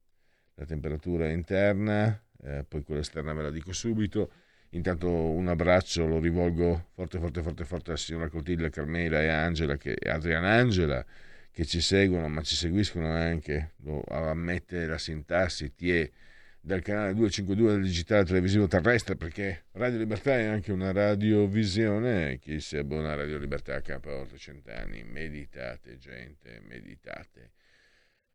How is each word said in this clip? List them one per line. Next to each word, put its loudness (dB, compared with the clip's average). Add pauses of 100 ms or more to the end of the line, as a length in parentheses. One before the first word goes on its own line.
(540)
la -12
temperatura -2
interna, 0 (220)
eh, -6
poi -6
quella -4
esterna -8
ve -4
la -4
dico -8
subito. -2 (420)
Intanto -2
un 0
abbraccio 4
lo 2
rivolgo 2
forte, -6
forte, -4
forte, -6
forte -8
alla -4
signora -6
Clotilde, -2
Carmela 0
e 4
Angela, 2
che, -4
e -4
Adriana 0
Angela, 4 (460)
che -4
ci 0
seguono, 4
ma -4
ci -4
seguiscono 0
anche, -2
lo -6
ammette -4
la -4
sintassi, -2
Thier, 0 (480)
dal -4
canale -2
duecentoventidue 2
del 2
digitale 2
televisivo 4
terrestre, 2
perché -6
Radio -2
Libertà 0
è 2
anche 0
una 0
radiovisione. 4
Chi -6
si -6
abbona -2
a -4
Radio -4
Libertà -4
campa -6
oltre -10
cent'anni. -10
Meditate, -12
gente, -18
meditate. -18 (840)